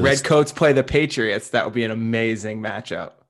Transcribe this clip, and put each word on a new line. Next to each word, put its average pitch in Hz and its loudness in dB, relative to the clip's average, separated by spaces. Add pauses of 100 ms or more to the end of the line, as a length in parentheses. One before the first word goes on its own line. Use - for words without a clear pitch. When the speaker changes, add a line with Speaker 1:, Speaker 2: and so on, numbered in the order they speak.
Speaker 1:
really 127 2
Speaker 2:
Redcoats 147 4
play 151 4
the 131 4
Patriots, 131 -2
that 117 0
would 104 -8
be 120 0
an 113 -2
amazing 113 -4
matchup. 104 -8 (180)